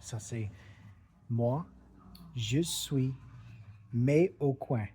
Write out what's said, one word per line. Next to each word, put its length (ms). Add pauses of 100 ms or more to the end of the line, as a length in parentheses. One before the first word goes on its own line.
ça 180
c'est 320 (760)
moi, 380 (680)
je 260
suis, 540 (760)
mais 480
au 140
coin. 400